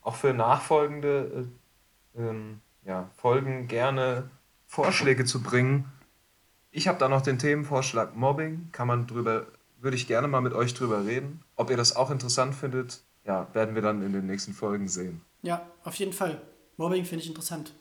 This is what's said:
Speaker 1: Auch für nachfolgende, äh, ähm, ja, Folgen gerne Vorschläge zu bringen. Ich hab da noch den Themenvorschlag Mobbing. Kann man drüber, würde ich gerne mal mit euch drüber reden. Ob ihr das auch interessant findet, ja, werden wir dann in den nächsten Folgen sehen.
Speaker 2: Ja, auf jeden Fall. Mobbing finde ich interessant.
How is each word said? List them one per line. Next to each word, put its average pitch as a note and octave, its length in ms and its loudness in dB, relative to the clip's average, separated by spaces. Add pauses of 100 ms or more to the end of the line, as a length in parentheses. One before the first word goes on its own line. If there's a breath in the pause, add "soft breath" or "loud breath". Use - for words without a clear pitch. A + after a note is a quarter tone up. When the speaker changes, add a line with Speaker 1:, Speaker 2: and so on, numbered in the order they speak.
Speaker 1:
Auch A#2+ 140 -4
für C3+ 180 2
nachfolgende, C#3+ 1120 2 (680)
äh, A#2 40 -6
ähm, A2 380 -6 (260)
ja, F#2 300 -6
Folgen C3 540 0
gerne B2+ 600 0 (380)
Vorschläge C#3 560 2
zu A#2+ 180 0
bringen. C3 480 2 (800)
Ich E3 180 0
hab - 100 0
da C3+ 80 4
noch C3+ 140 4
den C3+ 180 2
Themenvorschlag C#3 760 0
Mobbing. D#3 560 0
Kann B2 160 -2
man A#2+ 180 2
drüber, A#2 380 0 (340)
würde B2+ 160 -2
ich B2 120 -4
gerne A#2+ 200 2
mal C3+ 140 2
mit B2 100 0
euch B2 220 2
drüber G#2+ 320 0
reden. C3+ 360 -4 (140)
Ob A2+ 140 0
ihr B2+ 80 2
das A#2+ 180 2
auch C3 160 2
interessant C3 420 0
findet, B2+ 480 -4 (240)
ja, F#2 280 -2
werden A2 220 2
wir A2 60 0
dann G#2+ 200 0
in G2 100 -2
den G2 140 -2
nächsten G2 280 -6
Folgen G2+ 360 -2
sehen. F2+ 320 -6 (220)
Speaker 2:
Ja, F3 220 -4 (200)
auf E3+ 100 -8
jeden F#3+ 160 -2
Fall. E3+ 300 -2 (340)
Mobbing F3 300 0
finde E3 180 -6
ich E3 60 -10
interessant. D#3+ 520 -8